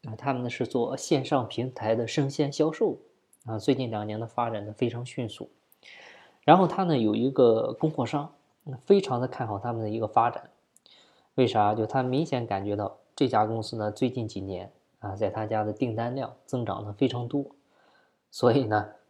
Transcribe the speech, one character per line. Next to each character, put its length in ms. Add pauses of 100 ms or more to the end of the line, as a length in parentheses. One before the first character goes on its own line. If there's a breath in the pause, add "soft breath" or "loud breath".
啊， 160
他 140
们 100
呢 80
是 160
做 300
线 280
上 220
平 260
台 220
的 100
生 240
鲜 240
销 200
售， 240 (480)
啊， 120
最 160
近 160
两 160
年 140
呢 80
发 240
展 160
的 60
非 160
常 180
迅 220
速。 200 (920 loud breath)
然 160
后 80
他 160
呢 160
有 160
一 160
个 440
供 140
货 160
商， 280 (320)
嗯， 200
非 160
常 200
的 80
看 180
好 140
他 120
们 80
的 80
一 120
个 80
发 200
展。 220 (840 soft breath)
为 100
啥？ 260
就 140
他 160
明 240
显 180
感 200
觉 100
到 220 (180)
这 140
家 180
公 160
司 140
呢， 160
最 180
近 160
几 140
年， 320 (260)
啊， 160
在 160
他 160
家 160
的 100
订 220
单 220
量 180 (120)
增 200
长 180
的 100
非 120
常 220
多， 180 (840 soft breath)
所 240
以 120
呢 240 (220)